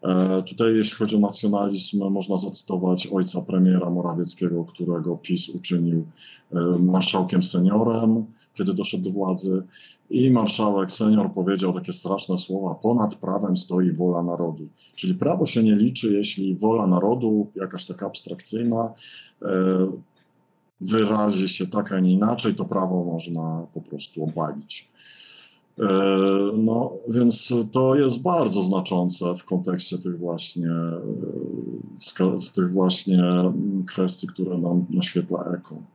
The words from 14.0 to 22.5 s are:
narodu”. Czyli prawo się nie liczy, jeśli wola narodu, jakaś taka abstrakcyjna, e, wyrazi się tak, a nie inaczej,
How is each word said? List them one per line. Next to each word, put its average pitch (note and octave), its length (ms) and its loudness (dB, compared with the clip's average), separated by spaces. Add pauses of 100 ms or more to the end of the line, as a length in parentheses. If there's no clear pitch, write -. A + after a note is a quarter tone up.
narodu”. E2+ 460 -4 (260)
Czyli F#2 200 -2
prawo D#3+ 320 0
się A#2 160 0
nie G#2+ 140 6
liczy, A2+ 360 2
jeśli G2 440 -2
wola G#2+ 300 2
narodu, G#2 600 2 (100)
jakaś F#2 280 -8
taka F#2 220 -10
abstrakcyjna, A2+ 880 -4 (480)
e, - 40 -8 (1300)
wyrazi G#2 680 2
się F#2 180 -4
tak, G#2 260 -4
a F#2+ 80 0
nie F#2 120 6
inaczej, A2 420 2